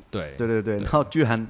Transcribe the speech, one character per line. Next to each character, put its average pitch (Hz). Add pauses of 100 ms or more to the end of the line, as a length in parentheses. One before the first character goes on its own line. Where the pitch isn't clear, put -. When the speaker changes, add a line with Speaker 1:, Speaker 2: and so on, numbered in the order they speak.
Speaker 1:
对。 76
Speaker 2:
对， 117
对， 113
对。 104
Speaker 1:
对。 104
Speaker 2:
然 95
后 147
居 160
然 113